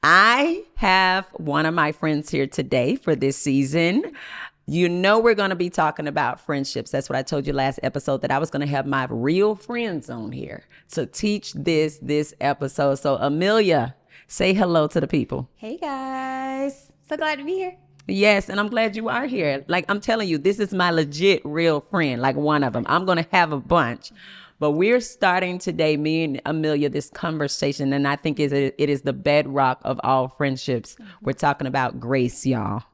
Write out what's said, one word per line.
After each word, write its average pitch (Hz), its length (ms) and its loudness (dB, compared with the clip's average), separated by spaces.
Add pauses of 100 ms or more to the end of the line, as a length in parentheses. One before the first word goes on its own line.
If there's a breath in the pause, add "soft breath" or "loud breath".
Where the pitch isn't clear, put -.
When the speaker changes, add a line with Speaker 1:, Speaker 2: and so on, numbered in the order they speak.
Speaker 1:
I 240 600 4 (120)
have 185 520 2 (120)
one 151 260 0
of 160 80 0
my 156 200 0
friends 151 360 -2
here 139 180 -2
today 135 500 0
for 160 200 0
this 135 220 0
season. 165 760 0 (540 loud breath)
You 175 240 2
know 190 280 4
we're 226 160 4
gonna 196 220 0
be 180 140 -2
talking 156 360 0
about 143 320 -2
friendships. 139 520 -6
That's 135 180 -4
what 135 100 -2
I 135 40 -2
told 139 240 -4
you 143 80 -4
last 135 280 0
episode, 139 380 -2
that 123 100 -2
I 135 80 2
was 156 120 -2
gonna 143 160 -2
have 139 200 -2
my 135 220 -2
real 160 460 2
friends 214 560 -8
on 113 220 -10
here - 320 -12 (260 soft breath)
to 143 160 -4
teach - 480 -4
this, 151 480 0
this 147 400 -2
episode. 139 540 0
So, 139 200 0
Amelia, 160 800 2 (300 loud breath)
say 185 260 0
hello 170 360 4
to 160 120 0
the - 80 -4
people. 139 480 -2
Speaker 2:
Hey, 233 220 -12
guys. 269 1120 -6 (160)
So 302 80 -4
glad 311 220 -2
to 285 60 -10
be 339 100 -4
here. 370 200 -4 (340)
Speaker 1:
Yes, 202 420 2
and 196 80 -4
I'm 208 100 0
glad 226 280 -2
you 226 120 -6
are 247 180 -2
here. 151 420 -2
Like, 180 200 0
I'm 202 120 -2
telling 226 280 0
you, 160 80 2
this 185 220 2
is 196 160 -2
my 180 160 2
legit 160 540 2
real 156 380 0
friend, 147 380 -2
like, 135 140 2
one 147 300 2
of 117 100 -2
'em. 120 140 -2
I'm 175 180 2
gonna 170 240 2
have 170 220 4
a 139 80 -4
bunch. 127 500 0 (480 loud breath)
But 147 140 2
we're 208 280 4
starting 185 600 0
today, 160 360 0
me 156 280 0
and 139 200 -4
Amelia, 151 440 0
this 147 220 -4
conversation, 147 840 -2
and 139 160 0
I 143 80 0
think 156 240 -4
is 143 120 2
it, 139 240 0
it 147 140 2
is 139 120 0
the 139 100 -2
bedrock 139 720 2
of 127 180 -2
all 131 240 2
friendships. 131 680 -4
Speaker 2:
Mm-hmm. - 80 -20 (180 loud breath)
Speaker 1:
We're 135 120 -2
talking 139 340 0
about 127 320 -2
grace, 123 440 0
y'all. 110 380 -2 (120)